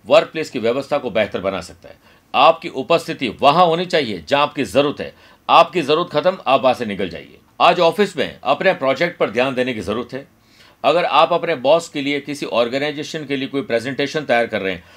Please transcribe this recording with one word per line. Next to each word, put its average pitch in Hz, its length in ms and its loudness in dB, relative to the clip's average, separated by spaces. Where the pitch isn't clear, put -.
वर्क 151 220 4
प्लेस 156 220 -8
की 135 100 -6
व्यवस्था 127 380 -2
को 127 140 -6
बेहतर 101 300 -2
बना 95 200 -4
सकता - 280 -18
है। - 80 -20
आपकी 156 340 4
उपस्थिति 143 600 -2
वहां 143 360 4
होनी 170 200 0
चाहिए 120 420 -2
जहां 139 160 2
आपकी 143 200 -2
जरूरत 131 380 -2
है। 76 140 -12
आपकी 170 320 6
जरूरत 151 300 0
खत्म, 175 260 0
आप 131 140 4
वहां 123 120 4
से 120 120 -6
निकल 98 240 -4
जाइए। 71 300 -16
आज 170 180 4
ऑफिस 170 380 0
में 90 260 -4
अपने 185 300 2
प्रोजेक्ट 165 440 -2
पर 151 120 0
ध्यान 123 260 -2
देने 127 180 -2
की 107 80 -8
जरूरत 110 320 -6
है। 139 140 -12
अगर 160 220 2
आप 165 280 4
अपने 160 220 -2
बॉस 143 340 0
के 147 120 -8
लिए, 143 180 -4
किसी 147 260 -10
ऑर्गेनाइजेशन 143 800 -4
के 139 100 -6
लिए 135 120 -6
कोई 135 140 -4
प्रेजेंटेशन 131 600 -4
तैयार 120 260 2
कर 101 140 -4
रहे 95 120 -4
हैं, 87 100 -12